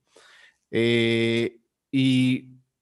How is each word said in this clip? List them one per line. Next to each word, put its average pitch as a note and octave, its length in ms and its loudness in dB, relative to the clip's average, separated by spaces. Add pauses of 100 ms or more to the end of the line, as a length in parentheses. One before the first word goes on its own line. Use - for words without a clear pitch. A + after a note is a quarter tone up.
(720)
Eh, A#2 880 0 (320)
y, C3 580 0 (320)